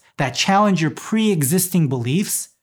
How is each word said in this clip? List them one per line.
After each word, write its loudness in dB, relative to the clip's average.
that -2
challenge 2
your 0
pre-existing 0
beliefs -4